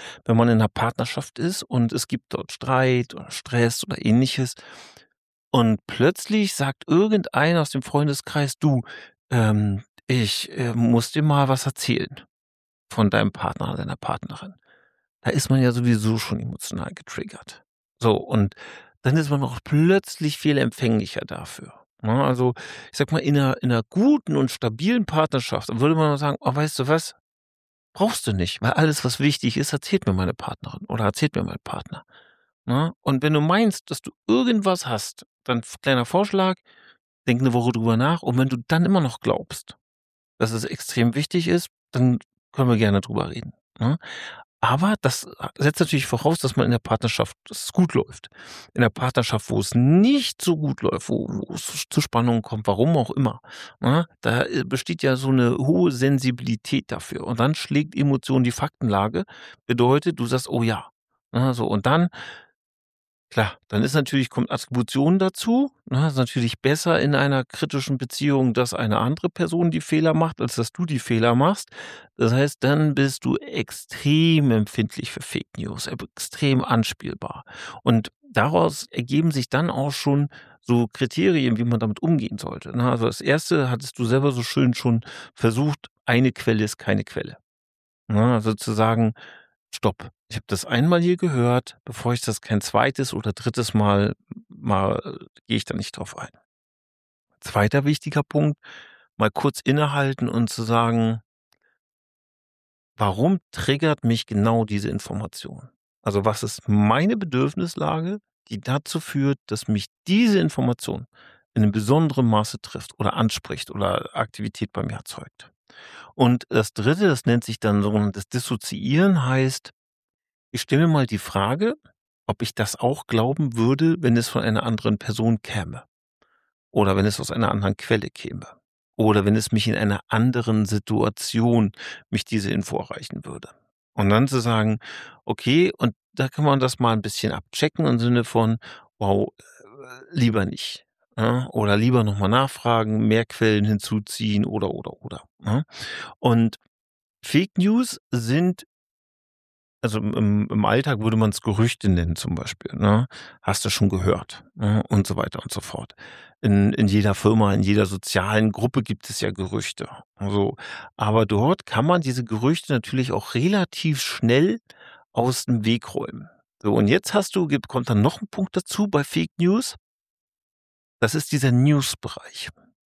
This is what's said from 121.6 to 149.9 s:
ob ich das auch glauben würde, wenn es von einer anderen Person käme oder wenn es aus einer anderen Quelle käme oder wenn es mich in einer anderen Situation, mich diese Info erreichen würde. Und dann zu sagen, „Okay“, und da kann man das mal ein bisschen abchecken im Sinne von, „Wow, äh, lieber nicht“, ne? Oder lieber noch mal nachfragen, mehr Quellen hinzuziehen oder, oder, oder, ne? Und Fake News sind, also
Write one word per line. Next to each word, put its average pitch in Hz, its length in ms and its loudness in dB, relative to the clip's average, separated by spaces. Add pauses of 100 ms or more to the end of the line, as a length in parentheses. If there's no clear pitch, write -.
ob - 140 -4
ich - 120 -6
das 107 220 -2
auch 127 320 -2
glauben 123 480 0
würde, 139 420 2
wenn 127 180 2
es 117 120 0
von 117 140 -2
einer 110 200 0
anderen 110 360 -2
Person 110 440 0
käme 80 400 -8 (880)
oder 98 260 2
wenn 98 100 2
es 104 120 -2
aus - 140 -8
einer 117 180 0
anderen 101 260 -2
Quelle - 340 -2
käme - 360 -14 (500)
oder 104 280 4
wenn 104 100 4
es 107 160 0
mich 107 160 0
in 107 80 0
einer 101 320 0
anderen 113 600 2
Situation, 110 1080 0 (380)
mich 104 140 -2
diese 104 280 -2
Info 110 260 -4
erreichen - 460 -10
würde. - 240 -16 (460)
Und 101 160 2
dann 120 180 4
zu 131 100 0
sagen, 110 400 0 (460)
„Okay“, 151 520 2
und - 200 -2 (160)
da 135 160 -2
kann 151 160 -2
man 139 160 4
das 127 180 0
mal 117 140 2
ein 110 100 0
bisschen 107 300 -4
abchecken - 540 -2
im 123 120 4
Sinne 120 240 2
von, 113 360 2 (400)
„Wow, 101 380 0
äh, - 760 -20
lieber 113 340 2
nicht“, - 400 -10 (300)
ne? 120 340 0
Oder 104 260 0
lieber 120 280 4
noch 101 140 0
mal 98 100 0
nachfragen, 113 800 0
mehr 110 180 4
Quellen 107 400 2
hinzuziehen 104 800 -2
oder, 98 260 -4
oder, - 220 -10 (100)
oder, - 220 -14 (140)
ne? 117 260 -2 (560)
Und 117 360 4 (680)
Fake 185 340 0
News 220 420 2 (100)
sind, 135 540 0 (1200)
also 107 160 -2